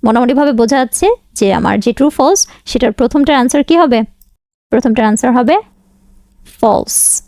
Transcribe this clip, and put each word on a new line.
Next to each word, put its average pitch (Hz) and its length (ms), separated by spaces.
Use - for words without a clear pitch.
মোটামুটিভাবে 247 480
বোঝা 233 260
যাচ্ছে 262 300
যে 196 200
আমার 196 260
যে 233 140
ট্রু 285 160
ফলস, 311 380
সেটার 240 260
প্রথমটার 285 440
আনসার 262 280
কি 330 140
হবে? 247 240
প্রথমটার 226 360
আনসার 220 320
হবে 247 180
ফলস। - 680